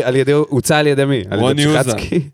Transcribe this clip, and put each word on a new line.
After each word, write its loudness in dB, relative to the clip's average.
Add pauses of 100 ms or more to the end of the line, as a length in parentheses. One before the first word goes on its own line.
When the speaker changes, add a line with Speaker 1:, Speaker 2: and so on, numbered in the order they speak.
Speaker 1:
על 0
ידי, 2
הוצע 0
על 2
ידי 2
מי? 0
על -4
ידי -6
Speaker 2:
רוני 0
אוזן. 2
Speaker 1:
פשיחצקי? -4